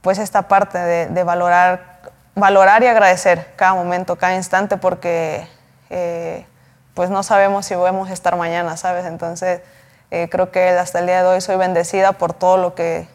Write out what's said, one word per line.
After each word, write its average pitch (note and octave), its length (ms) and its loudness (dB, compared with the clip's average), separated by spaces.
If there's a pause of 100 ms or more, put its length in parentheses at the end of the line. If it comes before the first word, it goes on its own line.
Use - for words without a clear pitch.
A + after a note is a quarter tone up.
pues, F#3+ 180 -2
esta G3+ 240 -2
parte G3 340 0
de, E3+ 300 -2
de F3+ 160 -2
valorar, F3 760 0 (340)
valorar G3 500 6
y B3+ 40 4
agradecer F#3 680 2
cada F#3+ 160 2
momento, F3+ 420 -4
cada F3+ 200 -2
instante, F#3+ 420 -2
porque, E3 720 -4 (420)
eh, E3+ 560 -8 (480)
pues, F3+ 160 -4
no G3 140 -2
sabemos G3 420 2
si F#3+ 100 -8
vamos F#3 340 -2
a F#3+ 40 -10
estar F3+ 240 -2
mañana, E3 400 -4
¿sabes? F3+ 280 -6
Entonces, E3+ 560 -6 (500)
eh, E3+ 200 -6
creo F#3 180 -2
que F#3 200 0
hasta F3+ 300 0
el F3 80 -2
día F#3 160 2
de F#3 60 4
hoy F#3 120 2
soy F#3 160 -4
bendecida F#3 560 0
por E3 180 -4
todo F#3 240 2
lo F3+ 180 0
que E3+ 420 -6